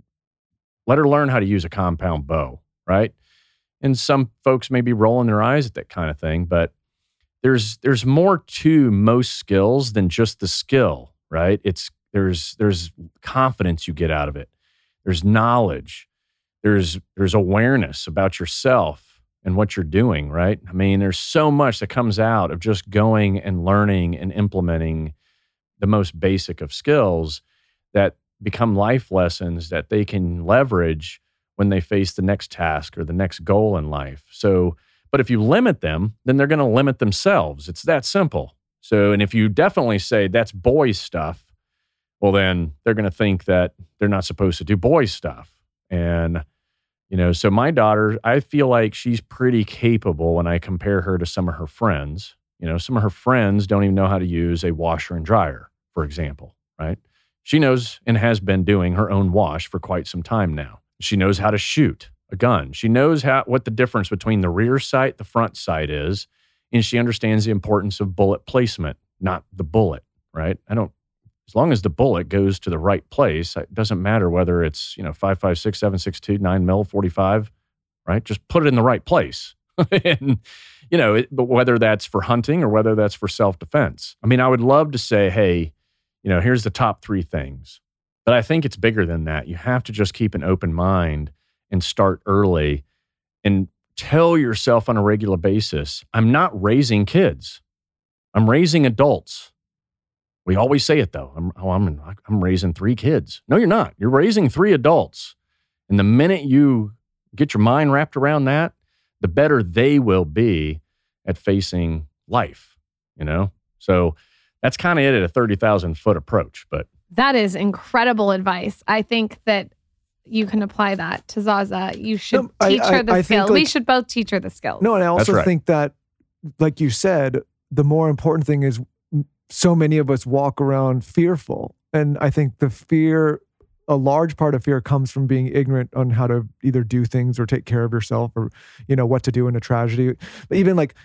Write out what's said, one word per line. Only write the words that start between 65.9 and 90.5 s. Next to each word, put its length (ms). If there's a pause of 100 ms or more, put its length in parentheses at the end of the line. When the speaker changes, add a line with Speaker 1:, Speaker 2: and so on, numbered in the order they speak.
Speaker 1:
and 100
she 140
understands 480
the 60
importance 500
of 160
bullet 300
placement, 500 (240)
not 320
the 100
bullet, 400 (300)
right? 240 (100)
I 80
don't, 160 (560)
as 80
long 160
as 120
the 60
bullet 380
goes 340
to 80
the 100
right 320
place, 440
it 180
doesn't 280
matter 280
whether 340
it's, 340
you 60
know, 100
five 260
five 180
six, 220
seven 200
six 200
two, 200
nine 260
mil, 180
forty-five, 640 (560)
right? 200
Just 240
put 160
it 20
in 80
the 60
right 240
place. 480 (240)
<laughs> 140 (120)
And, 360 (500)
you 80
know, 180
it, 160
but 140
whether 320
that's 280
for 160
hunting 420
or 60
whether 260
that's 180
for 140
self-defense. 960
I 40
mean, 140
I 60
would 140
love 300
to 60
say, 320
"Hey, 420 (520)
you 60
know, 120
here's 220
the 80
top 320
three 180
things." 580 (460)
But 80
I 80
think 240
it's 120
bigger 280
than 200
that. 220
You 80
have 280
to 100
just 200
keep 220
an 80
open 300